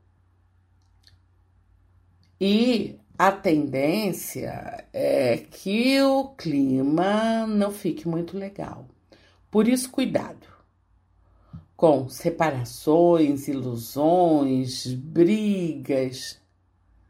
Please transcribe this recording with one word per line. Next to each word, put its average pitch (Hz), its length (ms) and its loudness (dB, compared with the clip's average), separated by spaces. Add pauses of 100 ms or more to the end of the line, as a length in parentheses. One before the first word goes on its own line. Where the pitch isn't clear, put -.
(2500)
E 220 600 2 (180)
a 190 140 4
tendência 156 1600 -2
é 139 440 0
que 233 640 0
o 269 280 2
clima 170 1160 0
não 208 240 0
fique 185 360 -6
muito 170 300 -4
legal. 196 500 -12 (600)
Por 220 180 4
isso, 254 220 0
cuidado - 560 -4 (1300)
com 131 340 4
separações, 156 1400 0
ilusões, 135 1500 0
brigas. 160 1500 -2 (720)